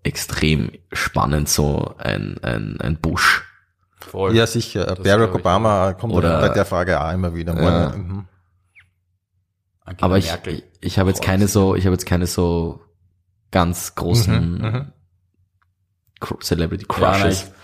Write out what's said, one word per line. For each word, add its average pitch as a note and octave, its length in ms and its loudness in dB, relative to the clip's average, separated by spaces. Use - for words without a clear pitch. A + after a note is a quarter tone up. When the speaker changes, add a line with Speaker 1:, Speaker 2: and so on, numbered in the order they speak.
Speaker 1:
extrem - 680 -2
spannend, - 560 0
so - 500 0
ein, G1+ 440 -4
ein, G#1+ 380 -6
ein D#2 200 -4
Bush. - 440 0
Speaker 2:
Voll. F#2+ 340 -2
Speaker 3:
Ja, A2+ 140 6
sicher. A2 380 -2
Speaker 2:
Das F#2 180 -4
Speaker 3:
Barack G2+ 140 6
Speaker 2:
glaub F#2 80 -2
ich. - 60 -10
Speaker 3:
Obama G2 480 2
kommt A2 220 -4
Speaker 1:
Oder E2 260 2
Speaker 3:
bei - 80 4
der G2+ 160 2
Frage F2 360 0
auch D#2+ 120 -2
immer F2+ 220 -2
wieder E2+ 200 -4
mal. E2+ 360 2
Speaker 1:
Ja. - 60 -8
Speaker 3:
Mhm. G2 300 -10
Speaker 2:
Angela F#2 200 -8
Speaker 1:
Aber F#2 140 4
ich, E2 80 0
Speaker 2:
Merkel. E2 360 -6
Speaker 1:
ich F#2 180 -4
habe F#2+ 120 4
jetzt F#2+ 80 0
Speaker 2:
Voll. - 80 -4
Speaker 1:
keine G2 200 4
so, F#2+ 300 4
ich F#2 100 0
habe F#2 80 4
jetzt F2+ 120 -2
keine F2+ 200 0
so E2+ 540 0
ganz F2 440 0
großen F2 640 2
Speaker 3:
Mhm, G#2+ 100 -4
mhm. B2+ 240 -6
Speaker 1:
Cr-, - 200 -8
Celebrity E2+ 500 -2
Speaker 2:
Ja, - 80 -4
nein, G2 100 2
Speaker 1:
Crushes. G2 280 0